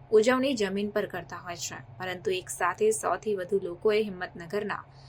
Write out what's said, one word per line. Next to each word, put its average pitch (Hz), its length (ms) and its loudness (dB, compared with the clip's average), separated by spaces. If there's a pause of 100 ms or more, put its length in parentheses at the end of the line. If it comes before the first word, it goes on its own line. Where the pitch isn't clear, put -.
(120)
ઉજવણી 254 420 6
જમીન 202 360 0
પર 202 160 0
કરતા 175 300 -8
હોય 175 200 -10
છે, 170 200 -8
પરંતુ 180 560 -6
એક 185 180 -2
સાથે 190 420 2
સો 180 240 0
થી 208 200 -2
વધુ 185 280 0
લોકોએ 208 380 2
હિંમતનગરના 180 840 -6 (260)